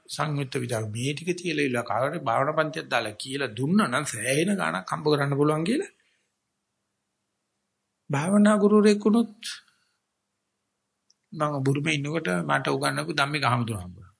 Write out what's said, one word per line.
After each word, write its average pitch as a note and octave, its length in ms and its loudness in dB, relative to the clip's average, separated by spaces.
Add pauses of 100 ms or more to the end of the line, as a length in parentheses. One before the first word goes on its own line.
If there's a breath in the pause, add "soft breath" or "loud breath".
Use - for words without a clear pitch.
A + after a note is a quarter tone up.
සංයුත්ත C#3+ 500 -4
විතක්ක A#2+ 320 -2
මේ A#2 240 -4
ටික E3 220 -4
තියලා D#3+ 340 -2
ඉල B2 140 -2
කාලේ C#3 400 -2
භාවනා C#3 360 0
පන්තියක් D#3 300 -2
දාලා A2+ 280 -2
කියලා C3 340 -6
දුන්නා D3 380 2
නම් C3+ 180 0
සෑහෙන C#3 500 -2
ගාණක් F3 340 -2
හම්බ D#3 180 -4
කරන්න C#3+ 280 2
පුළුවන් D3+ 300 2
කියලා. C4 260 -2 (2250)
භාවනා G3+ 480 4
ගුරුවරයෙක් G#3 440 6
වුණොත් A#3 320 2 (2000)
මම D3+ 260 -2
බුරුමේ C#3+ 360 0
ඉන්නකොට D3+ 340 -4 (140)
මට C#3+ 260 0
උගන්වපු C#3+ 440 -2
ධම්මික D3 320 0
හමුදුර A#2+ 320 0
හම්බුණා. F2+ 420 -16